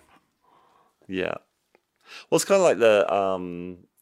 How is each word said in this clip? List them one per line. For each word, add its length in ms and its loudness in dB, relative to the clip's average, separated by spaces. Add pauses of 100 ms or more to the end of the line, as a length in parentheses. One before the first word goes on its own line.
(1080)
Yeah. 260 -6 (960)
Well, 80 2
it's 80 -2
kinda 180 2
like 160 2
the, 340 4
um, 640 -4 (240)